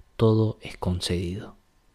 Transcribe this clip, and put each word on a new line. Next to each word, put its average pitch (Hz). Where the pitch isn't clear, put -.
todo 110
es -
concedido. 90